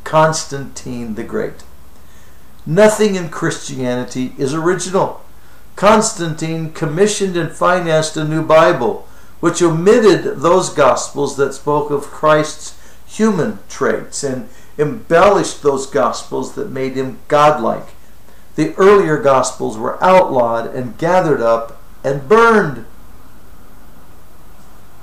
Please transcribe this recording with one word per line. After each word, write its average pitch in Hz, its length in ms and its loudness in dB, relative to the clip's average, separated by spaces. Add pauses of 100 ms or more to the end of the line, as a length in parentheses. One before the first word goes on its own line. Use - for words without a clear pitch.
Constantine 135 1120 -2
the 117 80 -6
Great. 104 400 -6 (1000)
Nothing 208 500 4
in 170 140 -4
Christianity 127 1080 -4
is 139 160 0
original. 175 680 0 (540)
Constantine 165 960 0
commissioned 185 640 0
and 160 160 -2
financed 170 640 0
a 156 80 -2
new 156 220 -2
Bible, 151 640 4 (320)
which 180 240 0
omitted 170 800 4
those 175 280 4
Gospels 135 680 0
that 135 160 0
spoke 147 360 -2
of 143 140 -2
Christ's - 760 0 (280)
human 180 500 0 (100)
traits - 560 -4
and 127 240 -4 (300)
embellished 160 880 2
those 135 240 0
Gospels 127 640 -2
that - 160 -6
made 131 260 -4
him 131 220 -4 (100)
godlike. 147 680 2 (600)
The 156 200 0
earlier 190 420 6
Gospels 127 580 2
were 117 280 -6
outlawed 127 720 4
and 123 240 -6
gathered 165 420 2
up 117 400 0 (220)
and 139 260 -2
burned. 208 560 4 (2250)